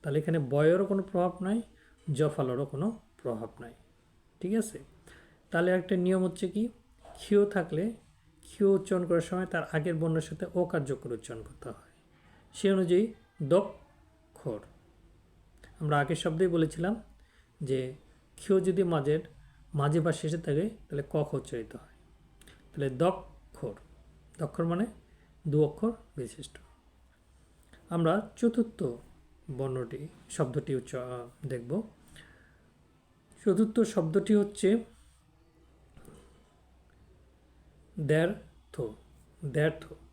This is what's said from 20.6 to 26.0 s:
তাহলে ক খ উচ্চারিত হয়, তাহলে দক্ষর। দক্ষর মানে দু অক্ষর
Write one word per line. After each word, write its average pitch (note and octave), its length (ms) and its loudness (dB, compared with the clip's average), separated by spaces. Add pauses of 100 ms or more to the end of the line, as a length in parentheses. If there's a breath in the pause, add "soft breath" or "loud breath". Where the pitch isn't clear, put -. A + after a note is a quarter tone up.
তাহলে C#3+ 180 -6 (100)
ক - 20 -4 (120)
খ - 20 -14 (100)
উচ্চারিত A2+ 340 -10 (100)
হয়, - 120 -20 (720 soft breath)
তাহলে C#3 180 -4 (160)
দক্ষর। - 720 -4 (680)
দক্ষর E3 300 -4
মানে F#3 140 0 (600 soft breath)
দু D3 120 2 (100)
অক্ষর G#3+ 260 -2 (240)